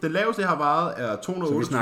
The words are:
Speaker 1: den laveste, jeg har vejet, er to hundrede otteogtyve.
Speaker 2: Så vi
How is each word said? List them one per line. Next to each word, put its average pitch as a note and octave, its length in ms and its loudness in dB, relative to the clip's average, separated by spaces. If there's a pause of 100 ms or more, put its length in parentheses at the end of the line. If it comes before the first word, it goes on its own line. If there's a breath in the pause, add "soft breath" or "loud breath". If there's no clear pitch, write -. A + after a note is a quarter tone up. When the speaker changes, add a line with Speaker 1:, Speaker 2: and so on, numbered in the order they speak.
Speaker 1:
den D#3+ 100 -2
laveste, G3+ 300 0
jeg F#3 60 2
har E3 100 2
vejet, D3+ 420 2
er A2 160 -2
to F3+ 160 -6
hundrede F3 200 -2
otteogtyve. D3 120 2
Speaker 2:
Så - 60 -4
vi C#3 120 0